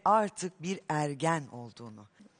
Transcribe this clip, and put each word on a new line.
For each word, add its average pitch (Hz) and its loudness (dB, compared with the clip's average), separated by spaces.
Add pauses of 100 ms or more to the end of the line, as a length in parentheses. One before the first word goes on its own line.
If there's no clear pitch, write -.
artık 190 2
bir 185 -4 (100)
ergen 151 2
olduğunu? 113 -14 (340)